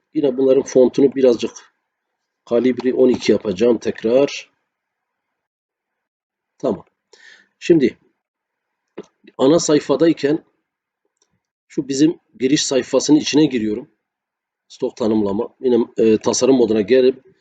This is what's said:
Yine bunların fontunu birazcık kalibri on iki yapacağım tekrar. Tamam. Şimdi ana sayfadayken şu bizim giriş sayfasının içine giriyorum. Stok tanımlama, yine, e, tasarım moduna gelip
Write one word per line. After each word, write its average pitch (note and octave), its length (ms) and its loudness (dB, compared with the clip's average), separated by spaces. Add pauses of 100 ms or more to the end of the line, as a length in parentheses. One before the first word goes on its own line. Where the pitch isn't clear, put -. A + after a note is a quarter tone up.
(140)
Yine C#3 240 -2
bunların C3+ 260 2
fontunu C3 520 2
birazcık A#2+ 360 0 (920)
kalibri A#2+ 480 -2
on B2+ 160 2
iki A#2 220 -2
yapacağım G#2+ 460 0
tekrar. A#2+ 760 -4 (2000)
Tamam. - 280 -6 (760)
Şimdi D3+ 380 0 (1400)
ana C#3+ 220 2
sayfadayken D3+ 840 0 (1200)
şu C3+ 200 -8
bizim C#3+ 320 0 (200)
giriş C3 240 0
sayfasının C3+ 540 0
içine C#3+ 280 0
giriyorum. G#2+ 460 -6 (760)
Stok - 300 -10
tanımlama, A2 640 -4
yine, A#2+ 260 0 (120)
e, A2 200 2
tasarım B2+ 380 0
moduna A2 260 0
gelip B2+ 420 2 (180)